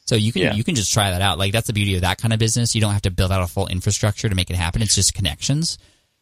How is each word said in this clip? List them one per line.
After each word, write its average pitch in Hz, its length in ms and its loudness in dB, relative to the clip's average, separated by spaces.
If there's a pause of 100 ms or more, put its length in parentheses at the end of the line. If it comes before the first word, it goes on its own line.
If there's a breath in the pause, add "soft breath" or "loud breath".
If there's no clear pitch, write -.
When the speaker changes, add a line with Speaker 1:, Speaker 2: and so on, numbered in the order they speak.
Speaker 1:
So 117 100 2
you 107 160 2
can, 92 100 0
Speaker 2:
Yeah. - 120 2
Speaker 1:
you 104 100 0
can 180 100 -2
just 104 180 0
try 101 200 2
that 90 100 0
out. 92 160 0
Like, 98 140 0
that's 113 160 -2
the 120 40 -2
beauty 101 220 0
of 90 80 0
that 92 160 0
kind 113 140 0
of 113 80 0
business. 113 340 0
You 113 60 2
don't 107 120 2
have 101 100 -2
to 101 80 0
build 90 200 0
out 95 120 2
a 90 40 -2
full 90 220 -2
infrastructure 101 600 -2
to 101 60 -4
make 90 160 0
it 90 60 -2
happen. 90 260 0
It's 101 140 2
just - 180 2
connections. 139 640 -2 (440 soft breath)